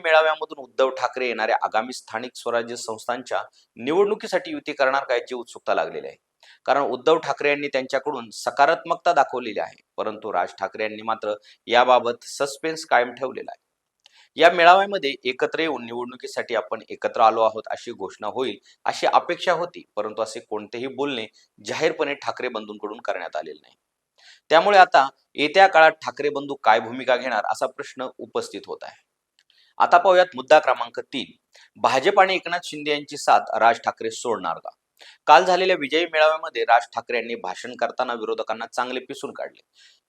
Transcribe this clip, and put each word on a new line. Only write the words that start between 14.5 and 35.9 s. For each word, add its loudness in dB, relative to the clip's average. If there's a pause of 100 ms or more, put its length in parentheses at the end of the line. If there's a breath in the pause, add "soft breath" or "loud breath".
मेळाव्यामध्ये 6 (100)
एकत्र -2
येऊन -4
निवडणुकीसाठी -8
आपण -4
एकत्र -4
आलो 6
आहोत 2
अशी -10
घोषणा -12
होईल -6 (280 soft breath)
अशी -4
अपेक्षा 0
होती, -6 (140)
परंतु -6
असे -10
कोणतेही -10
बोलणे -6 (320 soft breath)
जाहीरपणे -2
ठाकरे -6
बंधूंकडून -10
करण्यात -8
आलेले -10
नाही. -20 (760 soft breath)
त्यामुळे 6
आता 6 (260)
येत्या 4
काळात 6 (100)
ठाकरे -6
बंधू -6
काय 4
भूमिका -2
घेणार, -4
असा -4
प्रश्न -10 (100)
उपस्थित -10
होत -12
आहे. -20 (760)
आता 6
पाहूयात 4
मुद्दा 6
क्रमांक -2
तीन, -10 (480 soft breath)
भाजप 2
आणि 4
एकनाथ -6
शिंदे -8
यांची -6
साथ 2
राज 4
ठाकरे -6
सोडणार -6
का? -16 (560 soft breath)
काल 8
झालेल्या 2
विजयी 0